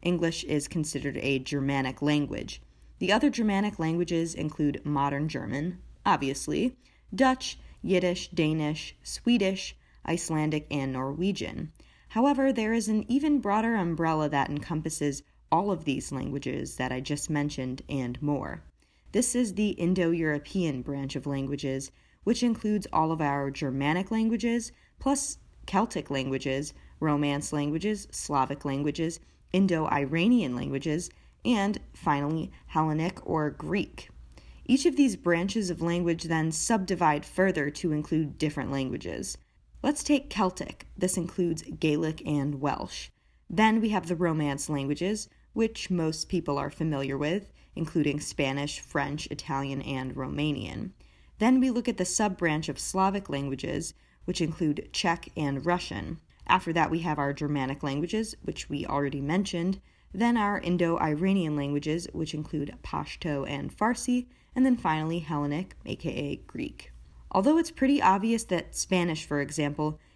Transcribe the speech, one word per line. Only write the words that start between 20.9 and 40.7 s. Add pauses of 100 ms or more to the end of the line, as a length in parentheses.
of
languages, (320)
which
includes
all
of
our
Germanic
languages, (260)
plus (300)
Celtic
languages, (260)
Romance
languages,
Slavic
languages, (340)
Indo-Iranian
languages, (340)
and (140)
finally, (160)
Hellenic
or
Greek. (560)
Each
of
these
branches
of
language
then
subdivide
further
to
include
different
languages. (440)
Let's
take
Celtic. (120)